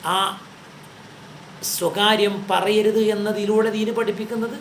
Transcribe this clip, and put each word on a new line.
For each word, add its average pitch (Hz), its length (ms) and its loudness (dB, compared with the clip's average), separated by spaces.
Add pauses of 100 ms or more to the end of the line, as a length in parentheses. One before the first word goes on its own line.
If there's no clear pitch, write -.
(160)
ആ - 20 2 (1600)
സ്വകാര്യം 208 600 2 (180)
പറയരുത് 214 500 2 (140)
എന്നതിലൂടെ 214 600 0
ദീന് 214 220 -2
പഠിപ്പിക്കുന്നത്? 220 640 -4